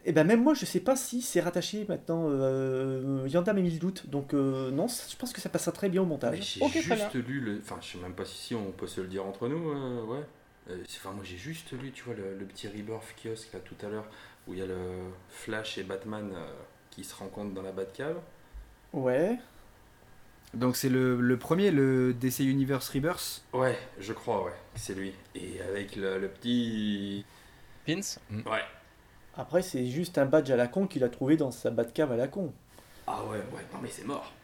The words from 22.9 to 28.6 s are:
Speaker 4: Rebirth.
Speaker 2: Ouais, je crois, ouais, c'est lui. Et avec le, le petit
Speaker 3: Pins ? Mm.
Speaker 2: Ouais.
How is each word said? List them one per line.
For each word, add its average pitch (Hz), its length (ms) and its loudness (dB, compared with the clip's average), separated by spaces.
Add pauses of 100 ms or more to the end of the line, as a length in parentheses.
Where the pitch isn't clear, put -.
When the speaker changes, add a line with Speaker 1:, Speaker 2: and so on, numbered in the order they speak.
Speaker 4:
Rebirth. - 520 -2 (120)
Speaker 2:
Ouais, 127 240 4 (200)
je 101 140 -6
crois, 107 320 0
ouais, 87 80 -4 (220)
c'est - 200 -6
lui. 95 200 -6 (200)
Et 92 280 -8
avec 98 340 -4
le, 95 220 0
le 95 100 -2
petit 104 960 0 (640)
Speaker 3:
Pins ? 180 320 -2 (100)
Mm. 107 120 -4
Speaker 2:
Ouais. 110 200 0 (720)